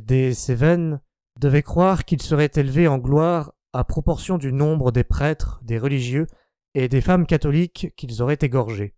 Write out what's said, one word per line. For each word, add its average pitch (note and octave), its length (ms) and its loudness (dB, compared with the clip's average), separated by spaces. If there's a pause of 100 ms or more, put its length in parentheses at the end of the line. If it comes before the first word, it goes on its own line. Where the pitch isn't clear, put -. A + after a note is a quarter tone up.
des B2+ 280 0
Cévennes D3+ 680 0 (380)
devaient C#3+ 240 2
croire F3+ 420 2
qu'ils D3+ 160 -2
seraient D3 340 0
élevés C#3+ 320 2
en C#3 120 2
gloire D3+ 520 0 (220)
à B2+ 100 -2
proportion E3+ 540 -2
du C#3 160 -4
nombre C#3+ 400 2
des A#2+ 100 2
prêtres, - 580 -2
des A2+ 160 -4
religieux C3+ 500 -2 (460)
et B2+ 140 0
des B2+ 140 2
femmes F3+ 240 4
catholiques D#3+ 720 -2
qu'ils A#2 240 -8
auraient C#3+ 200 -2
égorgés. A2+ 560 -2